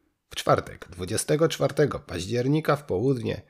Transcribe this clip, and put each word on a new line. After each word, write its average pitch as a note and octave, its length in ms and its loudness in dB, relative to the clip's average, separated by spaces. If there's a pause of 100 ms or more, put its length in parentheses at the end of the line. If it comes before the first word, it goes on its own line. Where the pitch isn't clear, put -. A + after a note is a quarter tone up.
(300)
W - 60 -16
czwartek, - 540 0
dwudziestego G#2+ 580 0
czwartego C3+ 500 0
października B2+ 800 0
w C#3+ 80 -6
południe, A2 640 0